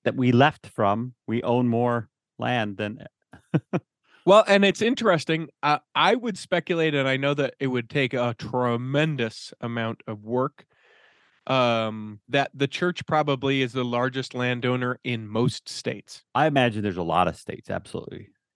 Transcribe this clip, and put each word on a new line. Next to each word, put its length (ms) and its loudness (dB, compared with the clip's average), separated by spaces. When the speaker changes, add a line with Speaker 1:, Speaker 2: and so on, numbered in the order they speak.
Speaker 1:
that 100 0
we 160 4
left 360 4
from, 460 0
we 160 -2
own 240 2
more 400 0
land 380 -2
than 280 -6
<laughs> 280 -2
Speaker 2:
Well, 220 8
and 160 6
it's 180 2
interesting. 680 0
Uh, 180 2
I 200 4
would 220 -6
speculate, 580 0
and 140 2
I 80 0
know 160 0
that 260 -2
it 80 -2
would 220 -4
take 240 -2
a 240 -2
tremendous 1200 -2
amount 480 -6
of 160 -10
work, 420 -4
um, 720 0
that 240 0
the 140 -2
church 380 -4
probably 560 0
is 120 -2
the 100 -2
largest 500 -2
landowner 720 -2
in 240 -4
most 400 -2
states. 560 -10
Speaker 1:
I 120 4
imagine 360 2
there's 140 -2
a 60 -2
lot 240 2
of 80 -4
states. 340 -16
Absolutely. 600 -10